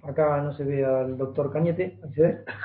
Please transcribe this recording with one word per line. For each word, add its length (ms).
Acá 400
no 120
se 100
ve 200
al 340
doctor 360
Cañete, 500
ahí 100
se 80
ve. 240